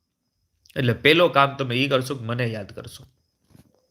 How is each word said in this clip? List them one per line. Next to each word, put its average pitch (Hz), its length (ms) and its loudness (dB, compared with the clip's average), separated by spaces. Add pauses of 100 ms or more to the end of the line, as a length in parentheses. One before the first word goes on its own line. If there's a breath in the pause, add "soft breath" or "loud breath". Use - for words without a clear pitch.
(760)
એટલે 127 160 0
પેલો 160 360 4
કામ 139 280 2
તમે 127 180 -6
ઈ 135 140 0
કરશો 131 260 -2
કે 117 100 -12
મને 120 220 -4
યાદ 107 260 -10
કરશો. - 320 -18 (880)